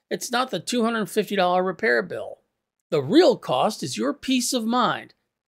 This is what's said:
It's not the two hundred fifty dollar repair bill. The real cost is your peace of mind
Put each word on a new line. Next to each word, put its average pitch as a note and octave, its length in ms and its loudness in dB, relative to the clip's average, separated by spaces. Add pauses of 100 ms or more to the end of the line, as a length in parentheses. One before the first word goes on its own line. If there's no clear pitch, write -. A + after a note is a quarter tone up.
(100)
It's - 200 -6
not B3 200 -2
the F3+ 100 -4
two A#3+ 240 -2
hundred A3 260 -2
fifty G#3 260 -2
dollar F3+ 260 4
repair A3+ 400 0
bill. A2 360 -10 (520)
The D3+ 120 0
real B3 340 6
cost D#3 460 -2
is C3 160 -8
your B3+ 160 -2
peace B3+ 380 -2
of B3 120 -2
mind G3 500 -2 (340)